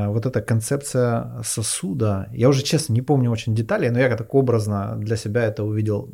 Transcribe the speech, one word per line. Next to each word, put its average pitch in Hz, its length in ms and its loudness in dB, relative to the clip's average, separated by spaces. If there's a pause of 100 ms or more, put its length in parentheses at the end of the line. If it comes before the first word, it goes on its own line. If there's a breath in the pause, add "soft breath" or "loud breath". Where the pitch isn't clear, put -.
э, 104 40 -2
вот 113 140 -2
эта 123 160 0
концепция 120 1000 0
сосуда. 107 880 -2
Я 120 160 4
уже, 131 140 4
честно, - 300 0
не 120 80 4
помню 127 300 2
очень 113 240 -2
деталей, 123 360 0
но 120 80 2
я 123 160 4
так 110 180 -8
образно 110 640 2
для 107 200 -2
себя 110 260 0
это 107 200 -2
увидел 107 500 -2